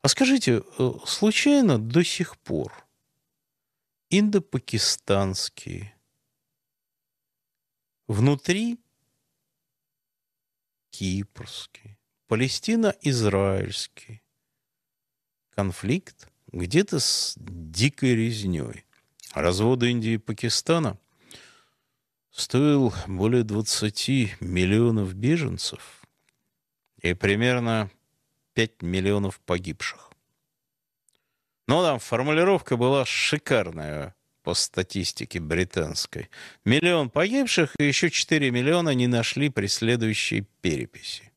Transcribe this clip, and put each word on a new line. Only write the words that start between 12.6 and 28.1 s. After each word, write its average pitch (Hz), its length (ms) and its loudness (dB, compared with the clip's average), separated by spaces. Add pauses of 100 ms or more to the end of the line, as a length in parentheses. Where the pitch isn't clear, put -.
конфликт 98 760 -4 (220)
где-то 120 480 0
с - 380 -2
дикой 92 760 0
резнёй. 101 720 -2 (460)
Развод 104 520 2
Индии 117 300 0
и 107 40 -2
Пакистана 120 800 -2 (1300)
стоил 139 600 2 (140)
более 110 380 2
двадцати 107 960 -2
миллионов 95 720 2
беженцев 123 880 -4 (1000)
и 90 140 0
примерно 113 760 0 (640)